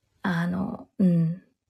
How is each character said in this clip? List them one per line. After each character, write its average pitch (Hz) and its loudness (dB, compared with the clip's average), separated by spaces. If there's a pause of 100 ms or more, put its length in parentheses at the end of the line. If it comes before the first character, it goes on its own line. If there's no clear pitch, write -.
(220)
あ 170 -2
の、 185 -6 (100)
う 202 4
ん。 170 2 (280)